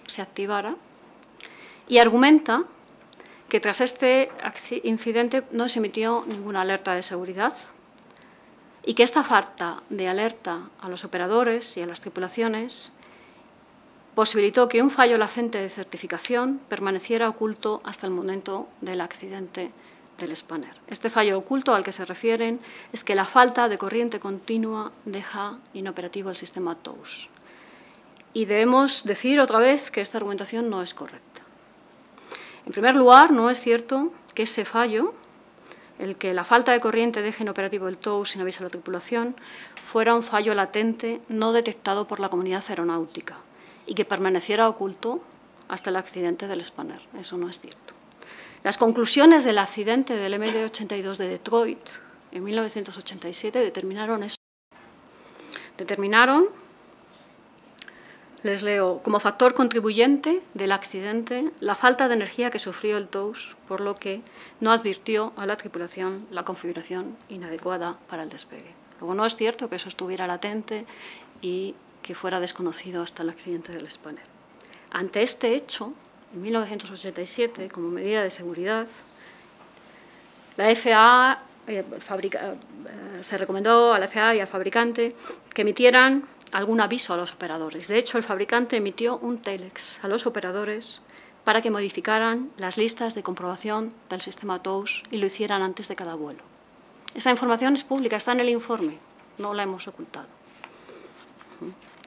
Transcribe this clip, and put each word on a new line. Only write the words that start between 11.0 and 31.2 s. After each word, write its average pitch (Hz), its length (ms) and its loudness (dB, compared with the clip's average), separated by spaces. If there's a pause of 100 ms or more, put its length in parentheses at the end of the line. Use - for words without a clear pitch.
operadores 226 720 -2
y 175 60 -6
a 175 60 -8
las 170 120 -12
tripulaciones 220 920 -6 (1200)
posibilitó 220 520 4
que 220 140 2
un 277 80 6
fallo 240 280 6
latente 226 440 -2
de 190 80 -6
certificación 240 1000 -4
permaneciera 196 640 -2
oculto 214 540 -4
hasta 208 240 -10
el 185 40 -4
momento 190 560 -6 (140)
del 185 180 -6
accidente 185 720 -10 (460)
del 160 180 -10
Spanner. - 380 -10 (140)
Este 226 240 -6
fallo 208 260 2
oculto 262 380 0
al 190 80 2
que 196 80 -8
se 185 120 -10
refieren 226 560 -2 (320)
es 226 120 -12
que 208 100 -2
la 196 120 2
falta 247 440 6
de 202 80 -2
corriente 226 420 -2
continua 214 720 -4 (140)
deja 208 540 -8 (140)
inoperativo 190 580 -8
el 175 40 -10
sistema 175 400 -8
tows. - 540 -16 (1040)
Y 220 120 -2
debemos 247 580 4
decir 254 360 2
otra 240 200 6
vez 277 320 4
que 214 100 -2
esta 202 160 -8
argumentación 202 520 -4
no 196 120 -2
es 180 140 -8
correcta. - 460 -18 (1200)